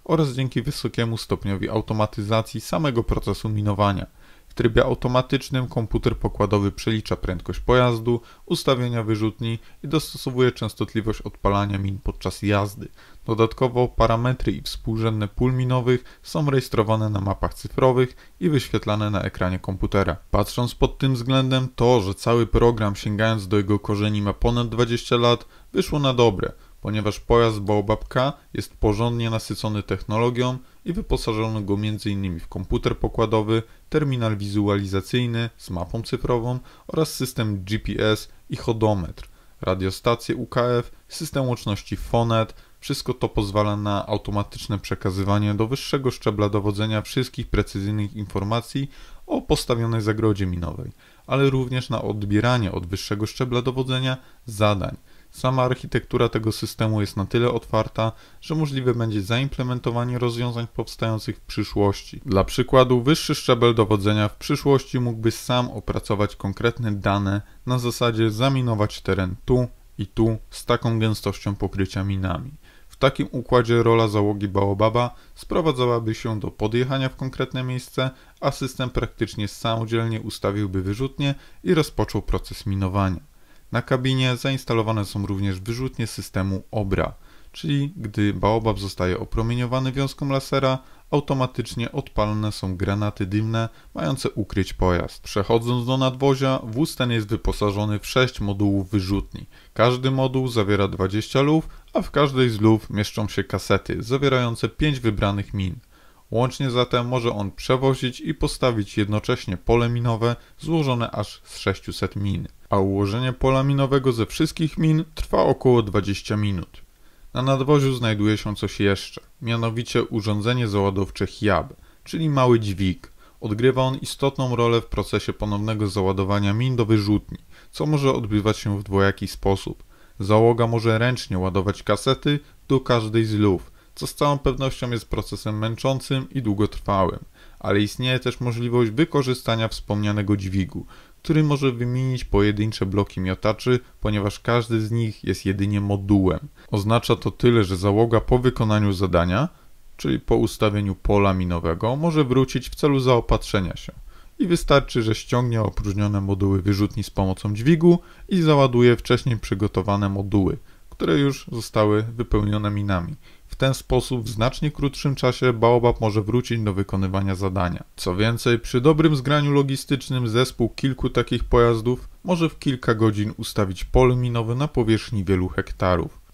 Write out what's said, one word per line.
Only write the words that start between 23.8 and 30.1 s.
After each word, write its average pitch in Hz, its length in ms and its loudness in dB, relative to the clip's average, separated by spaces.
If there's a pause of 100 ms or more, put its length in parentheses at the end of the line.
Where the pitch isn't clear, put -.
ma 101 120 0
ponad 120 360 0
dwadzieścia 117 480 0
lat, 120 280 2 (280)
wyszło 170 260 0
na 135 140 2
dobre, 117 380 2 (300)
ponieważ 104 380 -2
pojazd 117 400 2
Baobab 104 480 0
K 135 260 0 (200)
jest - 240 -8
porządnie 117 520 0
nasycony 107 540 -4
technologią 120 760 -2 (280)